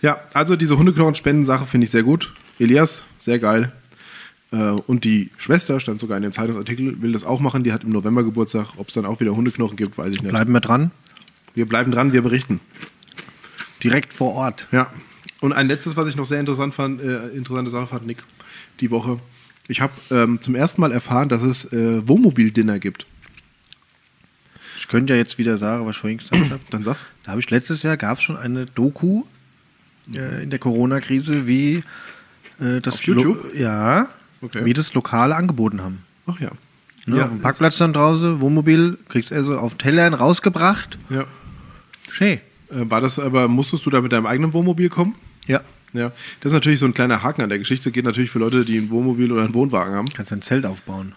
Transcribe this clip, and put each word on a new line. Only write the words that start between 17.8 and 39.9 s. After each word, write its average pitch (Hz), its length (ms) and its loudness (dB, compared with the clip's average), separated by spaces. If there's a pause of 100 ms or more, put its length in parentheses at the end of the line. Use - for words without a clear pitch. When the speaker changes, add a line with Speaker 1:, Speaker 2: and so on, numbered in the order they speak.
Speaker 1:
fand, 117 180 -10
Nick, 117 120 -10 (600)
die 120 140 -2
Woche. 120 260 -2 (480)
Ich - 140 -4
hab, 139 100 0 (220)
ähm, 117 280 2
zum 127 140 -2
ersten 147 260 0
Mal 156 120 2
erfahren, 123 360 0
dass 117 140 0
es, 127 300 0
äh, 113 340 0
Wohnmobil-Dinner 117 720 4
gibt. 95 260 -8 (1700)
Speaker 2:
Ich - 100 -14
könnte 131 260 2
ja 120 40 4
jetzt 117 200 -2
wieder 113 200 0
sagen, 110 280 -4
was 107 100 -8
ich - 40 -14
vorhin 110 180 -6
gesagt 156 320 0
hab. 135 200 -12
Speaker 1:
Dann 107 140 -6
sag's. 120 200 -4 (200)
Speaker 2:
Da 95 80 -12
hab 104 60 -4
ich 123 120 -4
letztes 127 320 -2
Jahr, 156 140 0
gab's 113 260 -4
schon 165 140 -4
eine 123 300 -6
Doku, 170 580 0 (880)
äh, 131 280 -8
in 147 80 -8
der 139 80 -4
Corona-Krise, 135 880 0
wie, 143 360 2 (760)
äh, 127 220 -2
das 123 140 -4
Speaker 1:
Auf - 80 -6
YouTube? 135 420 2 (100)
Speaker 2:
Lo-, 147 60 -6
ja. 120 480 2 (320)
Speaker 1:
Okay. 117 240 -6
Speaker 2:
Wie 117 80 4
das 151 220 -2
Lokale 123 420 2
angeboten 117 460 0
haben. 92 160 -8 (280)
Speaker 1:
Ach 175 140 -6
ja. 139 100 -6 (560)
Speaker 2:
Ne, 120 120 0
Speaker 1:
Ja, 135 60 4
Speaker 2:
auf 123 60 -4
dem 113 80 -6
Speaker 1:
ist - 40 -10
Speaker 2:
Parkplatz 156 340 2
dann 165 160 2
draußen, 160 480 2
Wohnmobil, 160 580 4 (100)
kriegst - 240 -2
also 143 260 -2
auf 117 180 -4
Tellern 165 380 4